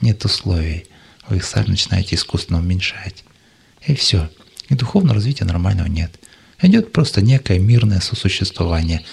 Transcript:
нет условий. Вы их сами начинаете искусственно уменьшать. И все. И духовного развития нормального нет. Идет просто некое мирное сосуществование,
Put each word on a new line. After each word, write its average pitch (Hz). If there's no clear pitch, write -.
нет 110
условий. 80
Вы 98
их 92
сами 104
начинаете 92
искусственно -
уменьшать. 90
И 147
все. 85
И 139
духовного 131
развития 110
нормального 87
нет. 80
Идет 220
просто -
некое 110
мирное 107
сосуществование, 82